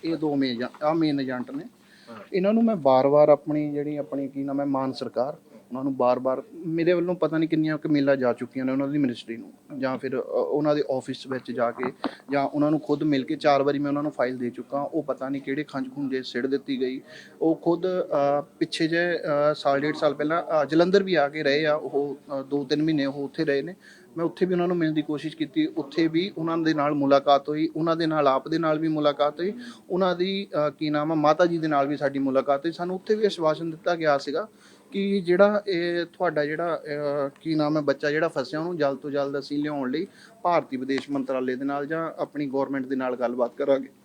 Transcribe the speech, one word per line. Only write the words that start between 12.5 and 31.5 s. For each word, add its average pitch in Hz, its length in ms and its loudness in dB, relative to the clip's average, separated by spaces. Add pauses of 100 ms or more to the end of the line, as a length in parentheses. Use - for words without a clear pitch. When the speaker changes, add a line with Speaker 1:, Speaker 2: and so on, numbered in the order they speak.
Speaker 1:
ਨੂੰ 156 100 2
ਖੁਦ 147 220 -2
ਮਿਲ 143 220 2
ਕੇ 156 120 -4
ਚਾਰ 143 260 4
ਵਾਰੀ 143 160 2
ਮੈਂ 143 100 -2
ਉਹਨਾਂ 143 140 -2
ਨੂੰ 147 100 -4
ਫਾਈਲ 127 260 -2
ਦੇ 120 120 -4
ਚੁੱਕਾ। 127 300 -8
ਉਹ 147 220 -4
ਪਤਾ 135 260 -6
ਨਹੀਂ 139 140 -6
ਕਿਹੜੇ 135 220 -4
ਖੰਜ 131 300 -8
ਖੁੰਝੇ 131 280 -4
ਸਿੱਟ 123 240 -4
ਦਿੱਤੀ 135 340 -2
ਗਈ। 131 200 -2 (400)
ਉਹ 160 220 2
ਖੁਦ, 175 240 0
ਅ, 151 540 0 (180)
ਪਿੱਛੇ 165 300 -2
ਜਿਹੇ, 170 300 0
ਅ, 151 360 2
ਸਾਲ 139 260 2
ਡੇਢ 147 140 0
ਸਾਲ 147 200 0
ਪਹਿਲਾਂ, 156 480 0
ਅ, - 20 2
ਜਲੰਧਰ 175 380 4
ਵੀ 190 120 0
ਆ 143 140 4
ਕੇ 147 140 -6
ਰਹੇ 147 240 2
ਆ 151 80 4
ਉਹ, 143 420 -2 (220)
ਅ, 135 40 -6
ਦੋ 143 220 -2
ਤਿੰਨ 147 180 0
ਮਹੀਨੇ 156 240 2
ਉਹ 139 180 -4
ਉੱਥੇ 139 200 -4
ਰਹੇ 139 180 2
ਨੇ। 175 120 -10 (420)
ਮੈਂ 165 80 -2
ਉੱਥੇ 170 220 0
ਵੀ 180 60 0
ਉਹਨਾਂ 175 160 2
ਨੂੰ 180 80 0
ਮਿਲਣ 160 160 2
ਦੀ 156 100 0
ਕੋਸ਼ਿਸ਼ 151 340 -6
ਕੀਤੀ, 151 300 -2
ਉੱਥੇ 165 400 -2
ਵੀ 165 320 0
ਉਹਨਾਂ 165 200 -2
ਦੇ 156 160 2
ਨਾਲ 151 200 2
ਮੁਲਾਕਾਤ 139 540 4
ਹੋਈ, 151 280 -2
ਉਹਨਾਂ 160 200 0
ਦੇ 165 100 -2
ਨਾਲ 156 220 2
ਆਪ 131 200 2
ਦੇ 160 100 -2
ਨਾਲ 156 200 2
ਵੀ 160 100 -2
ਮੁਲਾਕਾਤ 147 520 2
ਹੋਈ, 190 120 -2 (380)
ਉਹਨਾਂ 180 260 0
ਦੀ, 196 320 -2 (180)
ਅ, 147 40 0
ਕੀ 151 200 -4
ਨਾਮ 151 220 0
ਆ, - 20 2
ਮਾਤਾ 156 320 4
ਜੀ 170 120 0